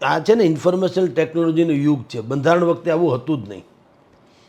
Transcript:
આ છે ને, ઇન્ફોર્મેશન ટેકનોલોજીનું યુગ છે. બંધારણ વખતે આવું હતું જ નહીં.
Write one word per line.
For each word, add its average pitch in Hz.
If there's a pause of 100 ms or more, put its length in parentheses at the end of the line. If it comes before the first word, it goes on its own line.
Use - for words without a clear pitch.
આ 147
છે 190
ને, 233
ઇન્ફોર્મેશન 180
ટેકનોલોજીનું 160
યુગ 143
છે. 120
બંધારણ 139
વખતે 170
આવું 160
હતું 123
જ 98
નહીં. 92 (840)